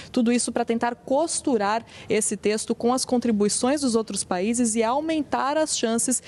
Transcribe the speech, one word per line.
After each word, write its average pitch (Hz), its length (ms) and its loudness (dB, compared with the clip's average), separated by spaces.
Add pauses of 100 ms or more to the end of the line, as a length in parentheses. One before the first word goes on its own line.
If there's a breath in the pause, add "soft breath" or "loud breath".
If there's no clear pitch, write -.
(120 loud breath)
Tudo 240 200 2
isso 247 200 0
pra 240 120 -2
tentar 233 320 -2
costurar 233 880 0 (240 loud breath)
esse 214 300 0
texto 220 380 -2
com 240 180 2
as 254 100 0
contribuições 240 760 2
dos 240 140 2
outros 214 280 -2
países 220 520 0
e 226 80 2
aumentar 285 720 0
as 311 200 0
chances 233 500 0